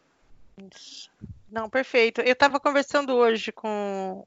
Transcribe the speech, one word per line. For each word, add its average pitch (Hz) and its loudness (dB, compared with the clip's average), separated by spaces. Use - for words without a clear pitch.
Isso. - -20
Não, 220 -6
perfeito. 240 2
Eu 247 2
tava 269 4
conversando 277 0
hoje 226 2
com, 196 -6